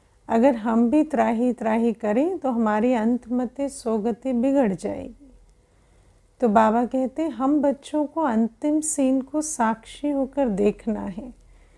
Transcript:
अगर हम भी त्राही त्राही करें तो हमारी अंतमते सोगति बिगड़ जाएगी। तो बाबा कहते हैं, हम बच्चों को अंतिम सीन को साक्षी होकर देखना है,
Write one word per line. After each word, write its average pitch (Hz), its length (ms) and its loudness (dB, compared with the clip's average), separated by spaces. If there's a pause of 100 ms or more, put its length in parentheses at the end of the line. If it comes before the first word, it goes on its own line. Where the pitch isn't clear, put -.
(280)
अगर 233 260 4
हम 226 360 2
भी 302 140 4
त्राही 233 480 0
त्राही 226 400 0
करें 247 460 -2
तो 262 120 -4
हमारी 226 420 0
अंतमते 247 760 -2
सोगति 226 640 -4
बिगड़ 247 420 2
जाएगी। - 580 -10 (1080)
तो 247 80 2
बाबा 220 360 4
कहते 262 380 -2
हैं, 320 80 -2
हम 269 300 0
बच्चों 285 460 0
को 302 140 -6
अंतिम 277 600 0
सीन 269 400 0
को 302 220 -4
साक्षी 233 680 -4
होकर 269 380 -2
देखना 208 520 -2
है, 202 340 -12 (440)